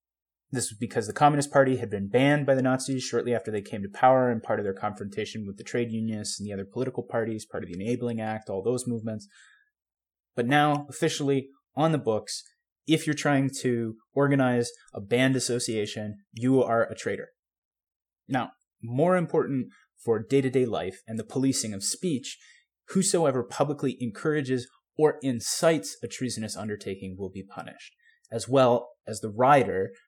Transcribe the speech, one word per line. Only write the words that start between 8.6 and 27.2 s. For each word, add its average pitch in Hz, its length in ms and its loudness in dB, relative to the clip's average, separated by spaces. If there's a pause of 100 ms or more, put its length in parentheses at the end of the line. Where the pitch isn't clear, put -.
those 123 240 -2
movements. 110 420 -6 (1080)
But 120 100 0
now, 147 420 4
officially, 139 600 0 (260)
on 160 180 2
the 147 60 2
books, 107 440 -2 (440)
if 156 200 2
you're 151 80 0
trying 135 360 2 (120)
to 117 340 -2 (160)
organize 131 580 2 (220)
a - 80 -10
banned 127 360 2
association, 110 800 -2 (140)
you 127 300 4
are 117 200 4
a 110 120 -2
traitor. - 360 -6 (1000)
Now, 123 240 -2 (300)
more 139 340 2
important 143 520 0 (280)
for 113 260 0
day-to-day 131 440 2
life 92 400 -4
and 110 120 -8
the 107 60 -6
policing 131 480 -2
of 98 100 -8
speech, - 560 -4 (500)
whosoever 165 540 2
publicly 143 580 -2
encourages 127 680 -2 (300)
or 151 240 2
incites 139 800 0
a 120 40 -8
treasonous 110 500 -8
undertaking 98 640 -8
will 95 120 -6